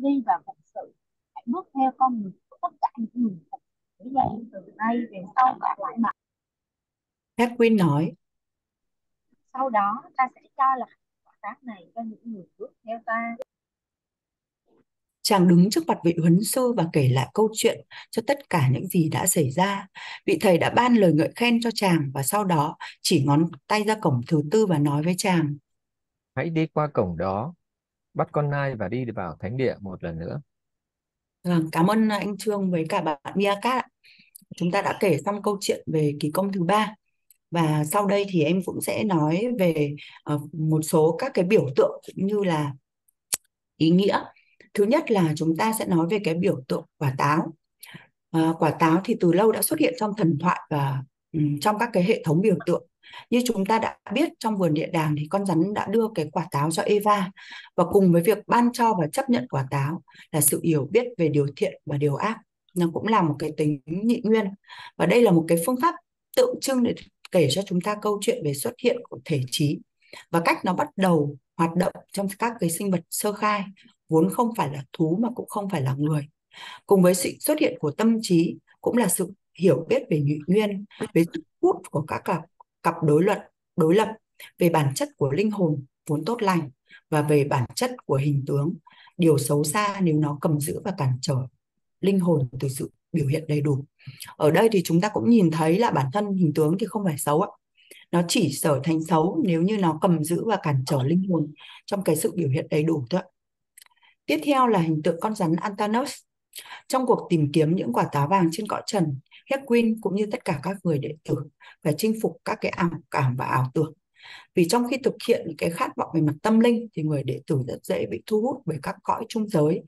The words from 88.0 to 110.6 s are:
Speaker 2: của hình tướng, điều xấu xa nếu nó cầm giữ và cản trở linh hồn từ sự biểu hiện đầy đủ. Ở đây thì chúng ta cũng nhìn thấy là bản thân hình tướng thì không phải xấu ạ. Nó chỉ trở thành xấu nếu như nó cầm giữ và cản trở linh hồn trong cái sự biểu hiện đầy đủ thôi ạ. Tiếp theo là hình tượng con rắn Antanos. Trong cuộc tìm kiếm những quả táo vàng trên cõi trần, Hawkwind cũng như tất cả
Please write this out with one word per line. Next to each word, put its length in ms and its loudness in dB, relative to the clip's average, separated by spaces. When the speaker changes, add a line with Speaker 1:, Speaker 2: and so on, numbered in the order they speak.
Speaker 2:
của 100 0
hình 320 0
tướng, 260 -2
điều 200 4
xấu 260 0
xa 380 -2
nếu 140 2
nó 260 0
cầm 180 0
giữ 260 -6
và 120 -4
cản 240 0
trở 140 -2
linh 180 2
hồn 300 0
từ 100 -4
sự 220 -8
biểu 160 -2
hiện 200 -2
đầy 140 0
đủ. 240 0
Ở 160 4
đây 200 4
thì 120 4
chúng 180 2
ta 80 0
cũng 200 0
nhìn 220 6
thấy 280 2
là 120 2
bản 220 0
thân 200 -2
hình 220 2
tướng 240 2
thì 60 -4
không 200 -6
phải 120 -2
xấu 240 0
ạ. 80 -4
Nó 160 2
chỉ 240 0
trở 220 2
thành 200 0
xấu 420 2
nếu 160 0
như 160 2
nó 240 0
cầm 220 2
giữ 220 -2
và 180 0
cản 220 0
trở 180 0
linh 260 2
hồn 240 -2
trong 180 -4
cái 120 2
sự 200 -2
biểu 140 -2
hiện 200 -2
đầy 140 0
đủ 260 -2
thôi 120 -2
ạ. 60 -12
Tiếp 180 0
theo 240 4
là 120 4
hình 240 0
tượng 180 -2
con 140 -2
rắn 200 0
Antanos. 580 -4
Trong 180 0
cuộc 240 2
tìm 220 2
kiếm 240 2
những 180 -2
quả 180 0
táo 160 0
vàng 240 4
trên 160 -6
cõi 180 -4
trần, 340 -2
Hawkwind 500 2
cũng 140 -2
như 160 0
tất 140 -8
cả 180 -2